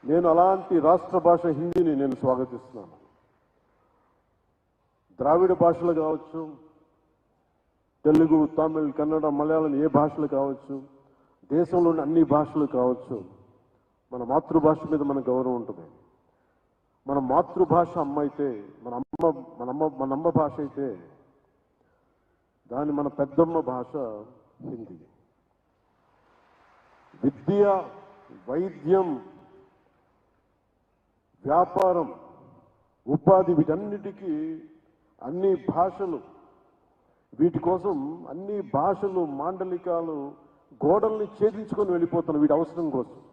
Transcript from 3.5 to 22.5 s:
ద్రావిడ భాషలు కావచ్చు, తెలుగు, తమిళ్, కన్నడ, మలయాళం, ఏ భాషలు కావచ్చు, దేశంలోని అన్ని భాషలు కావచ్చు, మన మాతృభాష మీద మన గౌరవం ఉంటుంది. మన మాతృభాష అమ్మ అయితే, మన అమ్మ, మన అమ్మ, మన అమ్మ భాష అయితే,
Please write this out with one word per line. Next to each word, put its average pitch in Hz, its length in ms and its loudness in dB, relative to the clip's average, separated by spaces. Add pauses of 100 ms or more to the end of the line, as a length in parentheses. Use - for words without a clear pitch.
ద్రావిడ 170 340 4 (100)
భాషలు 170 380 2
కావచ్చు, 156 400 -4 (1600)
తెలుగు, 156 320 6 (200)
తమిళ్, 156 400 0
కన్నడ, 156 280 0 (140)
మలయాళం, 156 340 0 (100)
ఏ 160 40 2 (100)
భాషలు 151 380 0
కావచ్చు, 135 400 -4 (800)
దేశంలోని 170 500 2
అన్ని 160 180 4 (120)
భాషలు 147 320 0 (100)
కావచ్చు, 127 400 -2 (920)
మన 123 200 -10
మాతృభాష 156 480 2 (120)
మీద 147 180 0
మన 139 180 -2
గౌరవం 127 320 0
ఉంటుంది. 107 260 -12 (1200)
మన 139 100 -2 (140)
మాతృభాష 170 640 2 (120)
అమ్మ 143 180 -6
అయితే, 143 240 -4 (380)
మన 120 140 -12
అమ్మ, - 300 -2 (300)
మన 123 140 -8
అమ్మ, 151 100 -2 (180)
మన 135 160 -4
అమ్మ 165 120 0 (100)
భాష 147 240 0
అయితే, 139 240 -8 (1800)